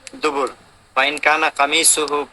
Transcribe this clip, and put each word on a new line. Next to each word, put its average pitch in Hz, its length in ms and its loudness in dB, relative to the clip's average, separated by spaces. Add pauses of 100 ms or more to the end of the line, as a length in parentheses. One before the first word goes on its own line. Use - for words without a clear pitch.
(140)
দুবুর। 139 380 -2 (440)
ওয়াইন 139 220 0
কানা 156 320 2
কামিসুহু 147 840 0